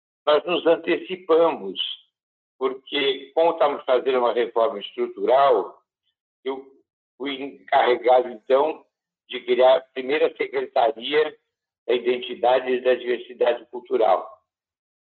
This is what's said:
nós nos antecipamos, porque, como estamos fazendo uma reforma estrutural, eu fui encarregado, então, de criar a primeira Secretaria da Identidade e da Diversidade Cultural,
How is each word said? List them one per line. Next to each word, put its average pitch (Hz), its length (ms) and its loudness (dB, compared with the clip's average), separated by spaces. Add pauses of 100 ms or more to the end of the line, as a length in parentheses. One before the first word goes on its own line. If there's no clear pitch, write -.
(240)
nós 151 200 4
nos 170 220 -2
antecipamos, 160 1120 0 (800)
porque, 135 760 -4
como 165 180 2
estamos 147 320 -2
fazendo 127 360 0
uma 120 120 0
reforma 113 460 0
estrutural, 117 1040 0 (600)
eu 135 220 -10 (540)
fui 135 240 -8
encarregado, 123 880 2
então, 135 560 -2 (420)
de 123 120 -10
criar 127 380 4
a - 20 -2
primeira 139 560 -4
Secretaria 131 1000 -2 (520)
da 123 60 2
Identidade 123 760 -2
e 123 120 -2
da 127 120 2
Diversidade 120 720 -4
Cultural, 110 640 -2 (760)